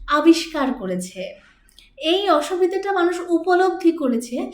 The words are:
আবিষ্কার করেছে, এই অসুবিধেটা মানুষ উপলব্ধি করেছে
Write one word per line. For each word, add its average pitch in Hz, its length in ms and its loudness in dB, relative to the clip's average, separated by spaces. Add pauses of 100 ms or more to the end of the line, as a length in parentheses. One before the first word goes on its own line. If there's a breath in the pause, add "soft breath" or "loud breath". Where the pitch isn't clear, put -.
আবিষ্কার 294 640 2
করেছে, 185 680 -8 (580 soft breath)
এই 359 320 0
অসুবিধেটা 370 640 0
মানুষ 349 360 0
উপলব্ধি 349 640 2
করেছে 247 640 -4